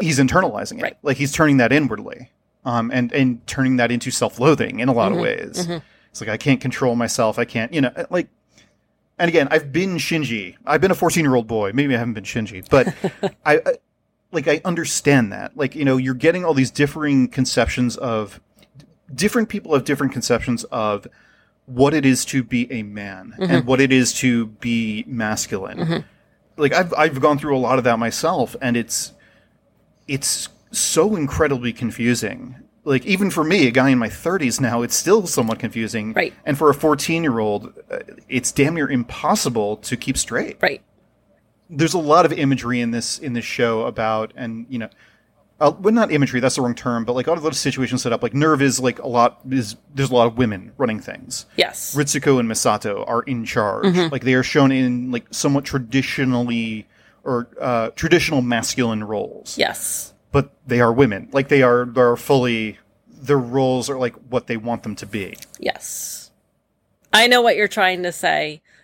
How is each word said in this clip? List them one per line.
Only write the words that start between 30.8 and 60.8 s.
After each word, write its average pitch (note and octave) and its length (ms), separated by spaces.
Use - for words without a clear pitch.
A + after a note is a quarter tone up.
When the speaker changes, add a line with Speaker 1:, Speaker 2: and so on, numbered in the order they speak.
Speaker 1:
incredibly C#3 560
confusing. A#2 840
Like, C#3 200
even F#3+ 240
for D#3+ 140
me, D#3+ 220
a A#2+ 40
guy C3 180
in C3 100
my A2+ 120
thirties E3 500
now, A#2+ 220
it's A#2+ 120
still F#3+ 320
somewhat A2+ 320
confusing. A2 540
Speaker 2:
Right. - 220
Speaker 1:
And C#3+ 140
for D#3 100
a C3+ 60
fourteen-year-old, C#3 960
uh, - 80
it's B2+ 240
damn D3 220
near D3+ 160
impossible B2 880
to - 180
keep C3+ 220
straight. - 420
Speaker 2:
Right. - 220
Speaker 1:
There's D#3 240
a F#3 40
lot D#3+ 280
of D3 80
imagery B2 480
in A#2 80
this, A#2 280
in C#3 140
this A#2 140
show A#2 400
about, A2 500
and, A#2 320
you B2+ 100
know, A2 120
uh, D3+ 200
well, G#3 140
not A3+ 180
imagery, C3+ 280
that's B2 160
the C#3+ 60
wrong A#2+ 120
term, A#2 320
but, B2 80
like, B2+ 120
all D#3+ 120
of D#3 40
those D3 160
situations B2+ 440
set A#2+ 100
up, A2 100
like, A2+ 120
nerve D3 260
is, C3+ 200
like, B2+ 180
a A2+ 100
lot, A#2+ 320
is, A#2 260
there's C3+ 160
a B2+ 40
lot A#2+ 120
of A2+ 100
women G2+ 400
running A2 240
things. - 460
Speaker 2:
Yes. - 400
Speaker 1:
Ritsuko C#3+ 420
and A#2 120
Misato G#2 580
are A#2 140
in A#2 240
charge. G#2 400
Speaker 2:
Mm-hmm. F3 260
Speaker 1:
Like, C3 120
they B2+ 100
are B2+ 80
shown C#3 300
in, B2+ 380
like, A#2+ 200
somewhat C#3+ 340
traditionally, A#2+ 1200
or, B2 240
uh, A#2 380
traditional D#3 460
masculine A#2 600
roles. - 540
Speaker 2:
Yes. - 560
Speaker 1:
But C#3+ 180
they B2 160